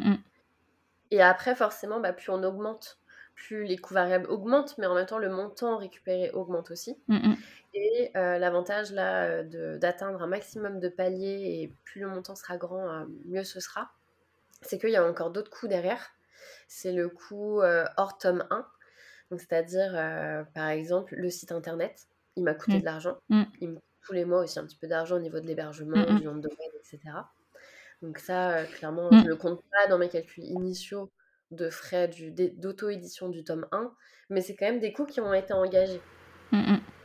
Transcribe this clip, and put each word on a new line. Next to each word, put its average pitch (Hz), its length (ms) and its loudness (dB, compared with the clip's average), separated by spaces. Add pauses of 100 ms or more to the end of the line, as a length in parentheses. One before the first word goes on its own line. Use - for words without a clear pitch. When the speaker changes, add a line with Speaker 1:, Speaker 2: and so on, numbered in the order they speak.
(120)
Speaker 1:
mm. 196 60 2 (920)
Speaker 2:
Et 214 120 8
après, 277 320 6
forcément, 220 460 -2
bah, 185 120 0
plus - 180 -8
on 190 120 0
augmente, 208 560 -6 (360)
plus 214 300 -8
les 185 140 -2
coûts - 160 -8
variables 185 360 4
augmentent, 226 480 2
mais 196 80 0
en 180 80 4
même 180 120 2
temps, 220 120 -4
le 202 120 -2
montant 208 460 -4
récupéré 185 560 -4
augmente 175 380 -4
aussi. 175 260 -12 (120)
Speaker 1:
Mm, 214 80 6 (140)
mm. - 60 4 (380)
Speaker 2:
Et, 220 420 2
euh, 180 220 2
l'avantage, 180 540 0
là, 185 320 0
euh, 165 200 0
de, 160 340 -8
d'atteindre 180 440 -2
un 170 40 -4
maximum 202 540 -6
de 180 80 -2
paliers, 185 760 -4
et 156 100 -10 (120)
plus - 180 -14
le 196 60 -6
montant 190 260 -10
sera 180 240 -10
grand, 180 280 -6
euh, 160 180 -6 (220)
mieux 190 180 -4
ce 185 160 -12
sera, - 320 -10 (680)
c'est - 180 -6
qu'il 220 120 0
y 220 60 4
a 175 80 6
encore 170 260 0
d'autres 202 200 -8
coûts - 180 -10
derrière. 185 420 -2 (580)
C'est - 240 -6
le 175 160 0
coût, 208 540 -4
euh, 170 220 6 (120)
hors 196 220 0
tome 180 320 2
un, 226 160 -4 (640)
donc 175 100 -10
c'est-à-dire, 175 540 0
euh, 160 500 -4 (100)
par 156 140 -2
exemple, 165 480 -2
le 180 140 -2
site - 220 -10
internet, 165 500 -6 (340)
il 180 80 0
m'a 156 100 2
coûté 196 220 2
Speaker 1:
Mm. 190 40 4
Speaker 2:
de 165 40 0
l'argent. 160 320 -4 (140)
Speaker 1:
Mm. 214 120 6 (200)
Speaker 2:
Il 170 80 -6
me 165 60 -8
coûte 160 60 -18 (200)
tous 196 100 -14
les 175 140 0
mois 175 140 4
aussi 165 180 -4
un 156 80 -6
petit - 100 -20
peu 165 100 -14
d'argent 165 300 0
au 175 40 2
niveau 160 200 -6
de 160 60 -10
l'hébergement, 156 500 -4
Speaker 1:
Mm, - 180 4
mm. - 60 8
Speaker 2:
du 156 60 -6
nom 147 100 -6
de 151 60 -6
domaine, 151 160 -8 (160)
et - 100 -18
cetera. 151 480 -14 (720)
Donc 160 160 -12
ça, 185 320 0
euh, 160 160 0
clairement, 160 440 -6
Speaker 1:
Mm. 220 140 12
Speaker 2:
je 165 40 0
le 160 80 0
compte 170 340 -4
pas 202 180 4
dans 190 80 4
mes 175 140 2
calculs 170 340 -8
initiaux 185 640 -8 (400)
de 165 200 -6
frais 175 380 -2
du, 165 220 -12
d-, 180 260 2
d'auto-édition 190 760 -6
du 165 140 -8
tome 160 280 -4
un, 226 200 -2 (360)
mais 190 140 0
c'est 190 120 -6
quand 196 120 -2
même 233 140 0
des 214 120 -2
coûts 285 140 -4
qui 269 140 -4
ont 202 120 0
été 190 220 2
engagés. 185 460 4 (500)
Speaker 1:
Mm, 208 80 6 (160)
mm. - 60 2 (240)